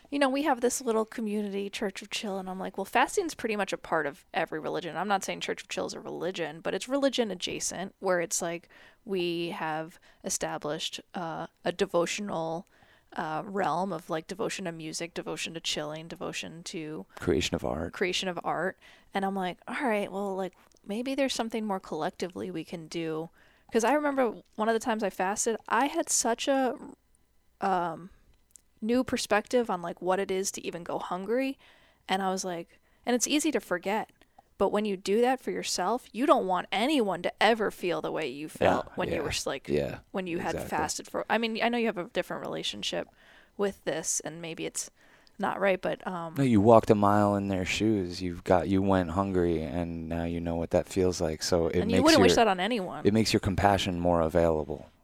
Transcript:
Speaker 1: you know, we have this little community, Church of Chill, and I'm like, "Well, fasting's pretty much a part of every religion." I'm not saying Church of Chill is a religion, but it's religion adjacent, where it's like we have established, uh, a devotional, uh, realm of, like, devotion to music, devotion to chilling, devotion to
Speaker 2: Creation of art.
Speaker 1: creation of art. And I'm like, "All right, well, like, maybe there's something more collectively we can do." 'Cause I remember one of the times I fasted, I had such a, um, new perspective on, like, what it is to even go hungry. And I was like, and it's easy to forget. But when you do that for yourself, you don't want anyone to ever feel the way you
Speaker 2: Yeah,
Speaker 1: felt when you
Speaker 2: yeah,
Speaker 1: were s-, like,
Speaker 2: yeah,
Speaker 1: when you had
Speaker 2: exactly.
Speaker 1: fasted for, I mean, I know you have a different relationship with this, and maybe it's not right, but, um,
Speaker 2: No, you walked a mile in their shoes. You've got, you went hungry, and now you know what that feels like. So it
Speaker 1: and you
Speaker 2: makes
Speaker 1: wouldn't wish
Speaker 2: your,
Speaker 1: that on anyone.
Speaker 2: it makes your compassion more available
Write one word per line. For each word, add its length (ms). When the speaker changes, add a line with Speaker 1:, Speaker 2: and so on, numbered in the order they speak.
Speaker 1:
you 80
know, 100
we 140
have 180
this 220
little 240
community, 640
Church 320
of 80
Chill, 280
and 120
I'm 80
like, 180
"Well, 80
fasting's 500
pretty 220
much 160
a 60
part 280
of 280
every 260
religion." 340
I'm 140
not 160
saying 160
Church 220
of 80
Chill 160
is 80
a 60
religion, 600
but 140
it's 120
religion 440
adjacent, 720
where 200
it's 220
like 260
we 440
have 480
established, 800
uh, 320
a 80
devotional, 920
uh, 320
realm 440
of, 200
like, 160
devotion 400
to 60
music, 420
devotion 400
to 60
chilling, 480
devotion 560
to 420
Speaker 2:
Creation 360
of 100
art. 300
Speaker 1:
creation 340
of 160
art. 340
And 100
I'm 100
like, 220
"All 160
right, 300
well, 240
like, 160
maybe 280
there's 180
something 320
more 160
collectively 680
we 140
can 220
do." 440
'Cause 140
I 80
remember 400
one 140
of 20
the 60
times 240
I 80
fasted, 480
I 200
had 200
such 400
a, 260
um, 480
new 240
perspective 640
on, 140
like, 180
what 180
it 120
is 220
to 140
even 180
go 140
hungry. 600
And 140
I 80
was 160
like, 320
and 100
it's 120
easy 240
to 100
forget. 500
But 140
when 160
you 100
do 240
that 180
for 120
yourself, 600
you 120
don't 220
want 260
anyone 480
to 120
ever 280
feel 300
the 100
way 160
you 200
Speaker 2:
Yeah, 20
Speaker 1:
felt 460
when 140
you 80
Speaker 2:
yeah, 40
Speaker 1:
were 80
s-, 180
like, 220
Speaker 2:
yeah, 300
Speaker 1:
when 140
you 120
had 160
Speaker 2:
exactly. 160
Speaker 1:
fasted 360
for, 220
I 80
mean, 260
I 60
know 80
you 120
have 100
a 60
different 360
relationship 680
with 260
this, 360
and 200
maybe 240
it's 260
not 200
right, 200
but, 240
um, 320
Speaker 2:
No, 60
you 180
walked 300
a 60
mile 400
in 100
their 180
shoes. 560
You've 220
got, 240
you 160
went 280
hungry, 520
and 460
now 160
you 160
know 160
what 160
that 160
feels 320
like. 240
So 240
it 80
Speaker 1:
and 160
you 60
Speaker 2:
makes 80
Speaker 1:
wouldn't 160
wish 80
Speaker 2:
your, 60
Speaker 1:
that 120
on 100
anyone. 480
Speaker 2:
it 80
makes 180
your 60
compassion 600
more 200
available 680